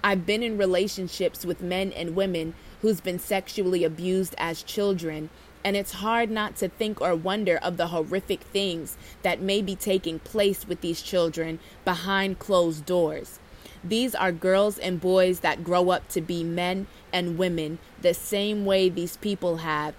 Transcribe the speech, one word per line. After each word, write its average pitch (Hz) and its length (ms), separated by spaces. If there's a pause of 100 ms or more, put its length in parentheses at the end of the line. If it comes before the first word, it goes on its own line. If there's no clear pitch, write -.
I've 196 220
been 214 180
in 220 140
relationships 185 880
with 170 160
men 185 320
and 170 200
women 175 420 (260)
who's 214 180
been 180 200
sexually 185 680
abused 180 520
as 165 260
children, 165 640 (340)
and 202 140
it's 202 160
hard 220 360
not 214 280
to 190 100
think 214 320
or 170 160
wonder 185 400
of 175 220
the 170 100
horrific 170 540
things 180 560 (240)
that 180 180
may 196 220
be 190 160
taking 185 420
place 202 480
with 180 140
these 170 200
children 165 580 (260)
behind 190 540
closed 170 460
doors. 165 540 (420)
These 226 320
are 185 200
girls 190 440
and 180 220
boys 185 400
that 165 240
grow 180 260
up - 200
to 190 100
be 170 240
men 180 440 (260)
and 175 240
women 165 420 (220)
the 175 120
same 208 520
way 190 240
these 175 260
people 180 420
have 156 420